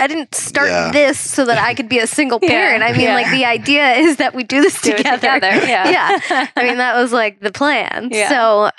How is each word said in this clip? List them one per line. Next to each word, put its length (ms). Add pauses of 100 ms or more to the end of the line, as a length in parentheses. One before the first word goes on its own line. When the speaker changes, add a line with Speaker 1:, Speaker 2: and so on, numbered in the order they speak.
Speaker 1:
I 60
didn't 280
start 340
Speaker 2:
Yeah. 220
Speaker 1:
this 300
so 240
that 140
I 160
could 140
be 100
a 80
single 320
Speaker 3:
<laughs> 40
Yeah, 60
Speaker 1:
parent." 340
I 140
mean, 120
like, 180
Speaker 3:
yeah. 80
Speaker 1:
the 100
idea 500
is 220
that 180
we 100
do 180
this 180
Speaker 3:
Do 120
it 60
Speaker 1:
together. 360
Speaker 3:
together, 320
yeah. 240
Speaker 1:
<laughs> 400
Yeah. 160 (100)
I 80
mean, 140
that 180
was, 160
like, 280
the 120
plan. 580
Speaker 3:
Yeah. 180
Speaker 1:
So, 500